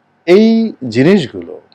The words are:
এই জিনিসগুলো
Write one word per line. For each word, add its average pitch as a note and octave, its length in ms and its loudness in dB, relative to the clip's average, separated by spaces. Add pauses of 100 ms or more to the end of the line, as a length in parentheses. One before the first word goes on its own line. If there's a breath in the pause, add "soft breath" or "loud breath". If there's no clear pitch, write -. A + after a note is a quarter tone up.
(260)
এই A3 480 2 (160)
জিনিসগুলো A#2 720 -2 (140)